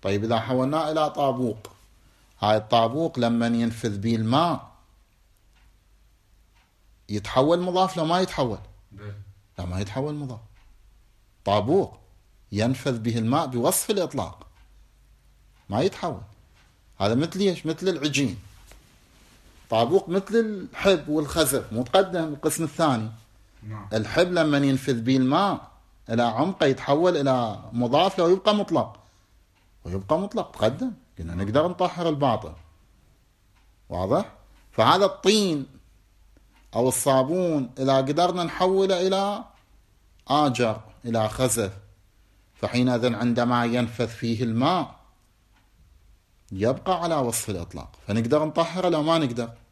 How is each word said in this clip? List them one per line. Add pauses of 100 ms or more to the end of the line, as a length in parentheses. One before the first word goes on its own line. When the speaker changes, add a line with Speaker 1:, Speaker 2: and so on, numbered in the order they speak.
Speaker 1:
طيب،
إذا
حولناه
إلى
طابوق، (720)
هاي
الطابوق
لمن
ينفذ
بيه
الماء (2500)
يتحول
مضاف
لو
ما
يتحول؟ (320)
Speaker 2:
بل. (460)
Speaker 1:
لا،
ما
يتحول
مضاف. (1040)
طابوق (520)
ينفذ
به
الماء
بوصف
الإطلاق، (1200)
ما
يتحول. (800)
هذا
مثل
إيش؟
مثل
العجين. (1300)
طابوق
مثل
الحب
والخزف،
متقدم
القسم
الثاني. (540)
Speaker 2:
نعم.
Speaker 1:
الحب
لمن
ينفذ
به
الماء (420)
إلى
عمقه
يتحول
إلى (140)
مضاف
لو
يبقى
مطلق، (840)
ويبقى
مطلق،
تقدم. (280)
قلنا
نقدر
نطهر
الباطن. (1400)
واضح؟ (380)
فهذا
الطين (1120)
أو
الصابون (100)
إذا
قدرنا
نحوله
إلى (840)
آجر، (240)
إلى
خزف، (840)
فحينئذ
عندما
ينفذ
فيه
الماء (1600)
يبقى
على
وصف
الإطلاق، (180)
فنقدر
نطهره
لو
ما
نقدر؟ (220)